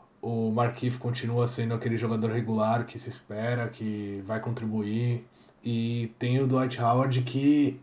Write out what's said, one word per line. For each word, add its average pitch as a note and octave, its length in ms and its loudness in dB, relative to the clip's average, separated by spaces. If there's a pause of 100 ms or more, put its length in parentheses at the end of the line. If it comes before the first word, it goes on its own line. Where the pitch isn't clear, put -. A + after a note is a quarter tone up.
(220)
o A2+ 300 0
Markieff A#2+ 460 0
continua A#2+ 500 0
sendo A#2 260 -2
aquele A#2 240 0
jogador A2 340 0
regular A2+ 540 2
que - 140 -12
se - 100 -10
espera, A#2 600 -4
que G#2 560 -6
vai A2 140 -4
contribuir, A2+ 880 -2 (380)
e A#2 560 -2
tem B2 220 2
o C3+ 60 2
Dwight B2+ 340 0
Howard B2 400 4
que C#3+ 600 4